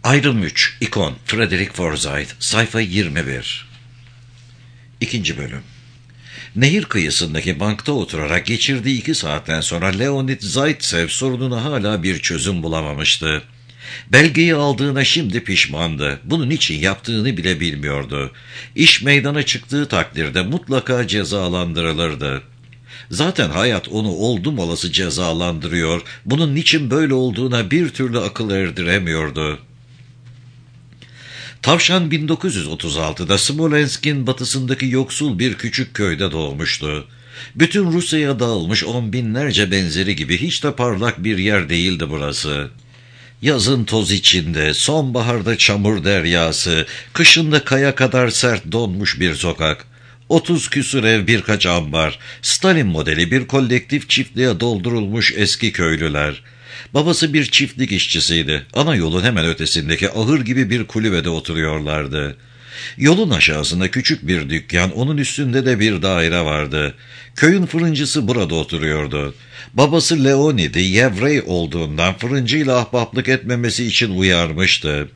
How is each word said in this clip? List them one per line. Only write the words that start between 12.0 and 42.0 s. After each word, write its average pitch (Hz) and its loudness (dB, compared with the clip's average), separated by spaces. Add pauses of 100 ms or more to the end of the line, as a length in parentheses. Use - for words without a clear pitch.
bir 87 0
çözüm 87 -2
bulamamıştı. 78 -2 (680)
Belgeyi 160 6
aldığına 139 0
şimdi 120 0
pişmandı. 76 -2
Bunun 143 -2
için 104 -2
yaptığını 107 -2
bile 87 -2
bilmiyordu. 71 -4 (440)
İş - 4
meydana 143 2
çıktığı 139 -2
takdirde 78 -2
mutlaka 123 -2
cezalandırılırdı. 85 -2 (680)
Zaten 139 0
hayat 95 0
onu 107 -2
oldum 107 -2
olası 85 -2
cezalandırıyor. 85 -2 (240)
Bunun 143 2
niçin 147 2
böyle 143 2
olduğuna 123 0
bir 160 2
türlü 120 -2
akıl 101 -4
erdiremiyordu. 82 -2 (2000)
Tavşan 170 4
bin 156 0
dokuz 160 0
yüz 82 -4
otuz 76 -4
altıda 80 -2
Smolensk'in 147 0
batısındaki 131 -2
yoksul 131 0
bir 123 0
küçük - -4
köyde 90 0
doğmuştu. 76 -4 (480)
Bütün 175 2
Rusya'ya 156 0
dağılmış 107 0
on 113 -2
binlerce 117 0
benzeri 92 0
gibi 78 0
hiç 151 -2
de 147 0
parlak 113 -2
bir 104 0
yer 95 0
değildi 85 0